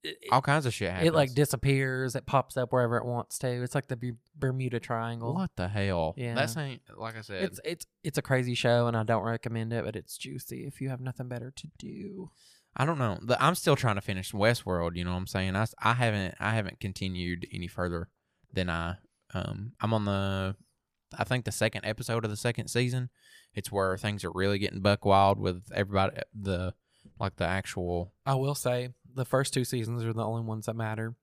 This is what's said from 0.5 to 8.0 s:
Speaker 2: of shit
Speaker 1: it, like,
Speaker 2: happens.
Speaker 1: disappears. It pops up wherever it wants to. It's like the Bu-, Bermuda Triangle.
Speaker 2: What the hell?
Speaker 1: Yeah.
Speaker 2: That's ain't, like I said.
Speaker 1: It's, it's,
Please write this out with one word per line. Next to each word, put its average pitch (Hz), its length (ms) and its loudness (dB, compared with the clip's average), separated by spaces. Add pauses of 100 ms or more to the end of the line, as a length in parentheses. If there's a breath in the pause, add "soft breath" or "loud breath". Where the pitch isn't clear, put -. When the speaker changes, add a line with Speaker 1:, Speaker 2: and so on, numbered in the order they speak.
Speaker 2:
of 117 80 0
shit 95 160 -2
Speaker 1:
it, 120 240 2
like, 143 160 4
Speaker 2:
happens. 123 40 -8
Speaker 1:
disappears. 131 800 2
It 123 100 -4
pops - 300 2
up 123 160 0
wherever 120 260 4
it 117 80 0
wants 123 340 -4
to. 131 80 -2 (160)
It's 123 100 -6
like 143 140 -2
the 127 100 -4
Bu-, 120 200 -6 (180)
Bermuda 131 440 0
Triangle. 117 540 -2
Speaker 2:
What 185 220 -2
the 90 120 -2
hell? 95 500 2
Speaker 1:
Yeah. 120 180 -4
Speaker 2:
That's 123 200 0
ain't, 139 260 -6 (160)
like 113 200 -8
I 107 40 -10
said. 98 220 -4
Speaker 1:
It's, - 220 -4
it's, 165 200 -6 (180)